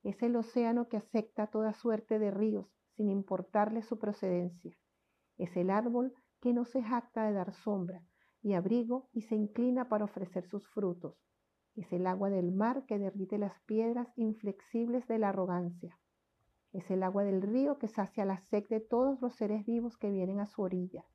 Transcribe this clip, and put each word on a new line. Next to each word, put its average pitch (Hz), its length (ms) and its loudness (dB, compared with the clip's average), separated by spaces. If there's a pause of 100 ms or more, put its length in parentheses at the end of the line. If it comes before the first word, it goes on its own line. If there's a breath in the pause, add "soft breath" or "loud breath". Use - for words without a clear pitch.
Es 202 200 -4
el 240 140 2
océano 233 500 0
que 226 80 -6
acepta 214 520 -2
toda 214 260 0
suerte 220 440 0
de 208 140 2
ríos, 208 340 0 (300)
sin 214 160 2
importarle 202 720 0
su 226 160 -6
procedencia. 180 760 -2 (640)
Es 175 180 -6
el 180 140 2
árbol 240 460 0 (260 soft breath)
que 247 100 2
no 240 140 2
se 262 160 -2
jacta 233 440 -2
de 214 80 2
dar 185 200 -2
sombra 185 500 -4 (380 soft breath)
y 202 120 2
abrigo 233 600 2
y 226 80 -2
se 220 140 -2
inclina 240 520 2
para 208 180 2
ofrecer 180 420 -6
sus 202 200 -10
frutos. 175 480 -4 (600)
Es 185 180 -6
el 180 140 0
agua 196 240 0
del 180 200 2
mar 233 360 0
que 208 100 -2
derrite 196 400 -4
las 202 300 -4
piedras 233 480 0
inflexibles 233 920 -2
de 226 120 0
la 202 100 4
arrogancia. 180 680 -2 (760)
Es 185 160 -8
el 190 140 2
agua 196 200 0
del 196 200 2
río 269 340 2
que 226 100 -4
sacia 196 380 -2
la 190 140 0 (100)
sed 208 180 0
de 220 120 0
todos 247 420 2
los 247 140 -4
seres 214 280 -2
vivos 233 320 -2
que 208 140 -2
vienen 190 300 0
a 202 80 -2
su 202 160 -4
orilla. 180 520 -2